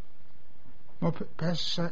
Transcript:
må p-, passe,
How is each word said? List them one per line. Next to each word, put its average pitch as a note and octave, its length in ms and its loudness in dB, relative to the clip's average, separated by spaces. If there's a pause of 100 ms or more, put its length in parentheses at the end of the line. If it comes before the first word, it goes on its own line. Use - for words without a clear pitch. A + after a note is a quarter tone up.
(1000)
må E3+ 100 2
p-, - 280 0
passe, E3+ 540 0